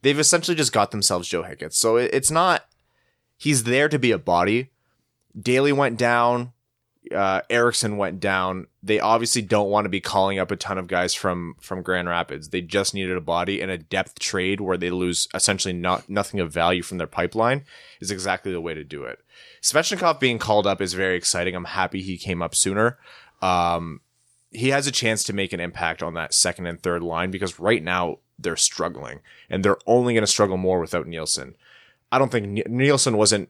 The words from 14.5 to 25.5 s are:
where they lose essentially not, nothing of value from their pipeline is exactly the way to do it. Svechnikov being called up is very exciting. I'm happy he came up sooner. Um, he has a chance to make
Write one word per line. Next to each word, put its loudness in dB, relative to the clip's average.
where -2
they -2
lose -2
essentially 0
not, -2
nothing -4
of -2
value 2
from -10
their -4
pipeline -2
is -8
exactly -4
the -4
way -6
to -10
do -12
it. -12
Svechnikov 0
being 0
called 2
up 0
is -4
very 0
exciting. -2
I'm -8
happy -2
he -8
came -4
up -6
sooner. 0
Um, 0
he -2
has 0
a -4
chance 0
to -6
make -2